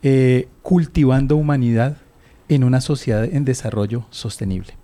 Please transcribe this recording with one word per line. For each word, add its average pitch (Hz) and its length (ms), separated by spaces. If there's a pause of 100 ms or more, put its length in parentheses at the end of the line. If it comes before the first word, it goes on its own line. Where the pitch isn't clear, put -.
eh, 131 420 (160)
cultivando 143 720
humanidad 135 600 (520)
en 139 140
una 127 180
sociedad 117 440
en 139 200
desarrollo 113 640
sostenible. 95 720